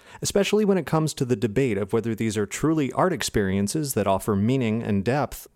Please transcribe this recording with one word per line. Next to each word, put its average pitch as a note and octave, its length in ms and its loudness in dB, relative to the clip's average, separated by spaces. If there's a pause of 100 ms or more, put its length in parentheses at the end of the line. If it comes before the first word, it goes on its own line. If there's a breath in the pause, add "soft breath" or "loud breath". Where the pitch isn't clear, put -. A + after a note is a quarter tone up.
(220 loud breath)
especially G3+ 440 2
when G3 120 4
it D3+ 80 -2
comes D#3+ 280 0
to - 100 -4
the B2 140 0
debate A2 400 0
of G2+ 160 -2
whether A2+ 200 0
these A2 220 -2
are G#2+ 100 0
truly D3 460 0
art F3 220 0
experiences G2+ 800 -2
that G2+ 120 0
offer G2 300 2
meaning A2+ 480 0
and G2+ 220 0
depth, C3+ 500 -2